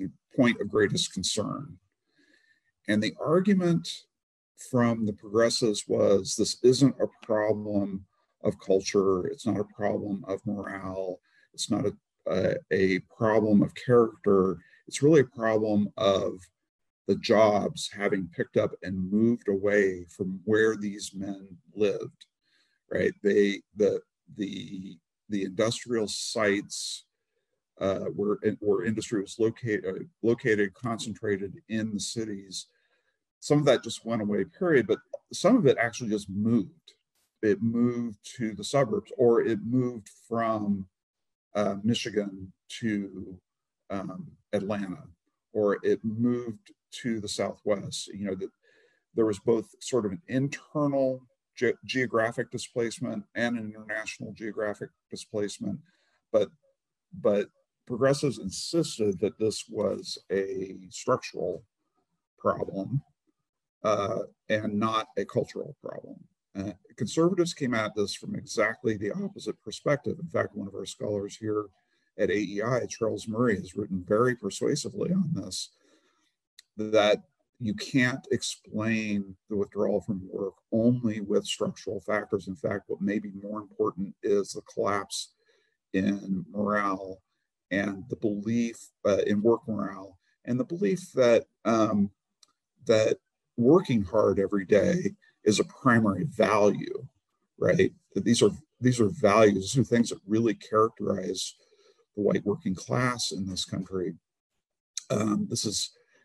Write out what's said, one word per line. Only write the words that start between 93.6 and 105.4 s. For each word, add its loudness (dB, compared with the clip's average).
hard 2
every 0
day 4
is 4
a 2
primary 2
value, 2
right? 2
That -2
these 4
are, 6
these 2
are 6
values, 4
these 2
are 4
things 2
that -8
really 2
characterize 0
the -6
white 0
working -2
class -2
in -6
this -6
country. -6
Um, -2